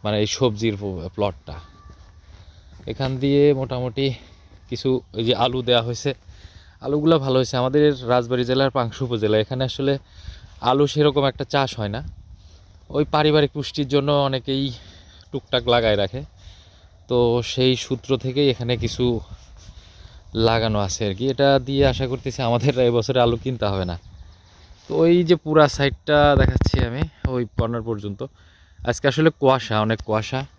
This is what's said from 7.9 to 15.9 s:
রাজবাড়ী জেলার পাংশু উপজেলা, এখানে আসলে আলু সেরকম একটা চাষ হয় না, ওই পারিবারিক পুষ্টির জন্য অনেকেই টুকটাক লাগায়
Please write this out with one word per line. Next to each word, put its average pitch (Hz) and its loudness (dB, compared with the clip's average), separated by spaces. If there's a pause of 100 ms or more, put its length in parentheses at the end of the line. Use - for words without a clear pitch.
রাজবাড়ী 123 2
জেলার 131 2
পাংশু 123 -4
উপজেলা, 107 2
এখানে 127 -2
আসলে 135 -2 (600)
আলু 135 2
সেরকম 147 0
একটা 135 -2
চাষ 135 -2
হয় 107 -4
না, 113 -6 (880)
ওই 147 -2
পারিবারিক 151 2
পুষ্টির 147 -6
জন্য 143 0
অনেকেই 135 -2 (600)
টুকটাক 123 -4
লাগায় 113 4